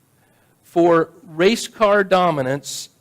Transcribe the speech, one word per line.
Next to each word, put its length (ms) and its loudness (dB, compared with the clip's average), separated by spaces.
for 480 0
race 440 -2
car 360 0
dominance 880 -2